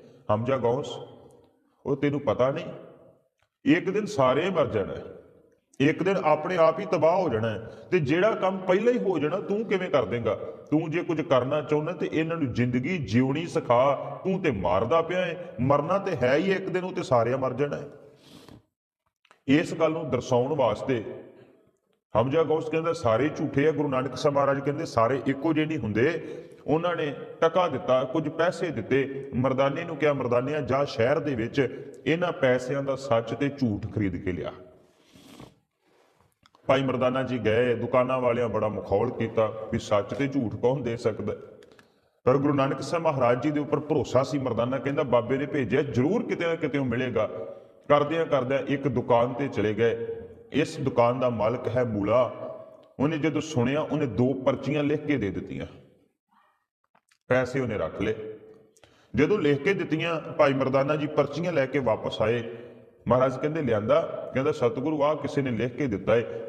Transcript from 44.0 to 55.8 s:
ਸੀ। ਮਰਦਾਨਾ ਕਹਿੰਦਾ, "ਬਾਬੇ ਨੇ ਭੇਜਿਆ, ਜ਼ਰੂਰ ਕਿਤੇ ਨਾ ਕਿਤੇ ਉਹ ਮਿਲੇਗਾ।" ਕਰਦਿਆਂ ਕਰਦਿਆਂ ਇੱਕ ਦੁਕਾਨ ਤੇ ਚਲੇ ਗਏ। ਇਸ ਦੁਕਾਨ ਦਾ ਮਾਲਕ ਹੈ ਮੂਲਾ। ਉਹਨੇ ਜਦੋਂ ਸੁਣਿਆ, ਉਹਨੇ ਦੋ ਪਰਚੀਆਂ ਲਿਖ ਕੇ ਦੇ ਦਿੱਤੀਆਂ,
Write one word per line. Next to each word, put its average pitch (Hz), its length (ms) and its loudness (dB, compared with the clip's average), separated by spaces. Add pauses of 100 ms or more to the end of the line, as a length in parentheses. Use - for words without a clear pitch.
ਸੀ। 143 140 -2
ਮਰਦਾਨਾ 127 400 -2
ਕਹਿੰਦਾ, 139 260 -2
"ਬਾਬੇ 120 340 2
ਨੇ 143 80 -4
ਭੇਜਿਆ, 131 360 0
ਜ਼ਰੂਰ 139 420 0
ਕਿਤੇ 175 220 -4
ਨਾ 165 100 0
ਕਿਤੇ 151 220 -2
ਉਹ 139 80 0
ਮਿਲੇਗਾ।" 120 420 0 (640)
ਕਰਦਿਆਂ 147 360 4
ਕਰਦਿਆਂ 135 340 0
ਇੱਕ 139 280 -2
ਦੁਕਾਨ 123 460 2
ਤੇ 139 140 -4
ਚਲੇ 107 260 0
ਗਏ। 110 340 0 (440)
ਇਸ 147 280 -2
ਦੁਕਾਨ 120 400 2
ਦਾ 127 100 0
ਮਾਲਕ 120 380 -2
ਹੈ 120 160 0
ਮੂਲਾ। 110 500 2 (680)
ਉਹਨੇ 156 180 0
ਜਦੋਂ 147 240 0
ਸੁਣਿਆ, 131 400 0
ਉਹਨੇ 151 240 -2
ਦੋ 123 280 0
ਪਰਚੀਆਂ 139 500 -2
ਲਿਖ 147 220 -2
ਕੇ 147 120 0
ਦੇ 104 120 -2
ਦਿੱਤੀਆਂ, 82 360 -8 (1600)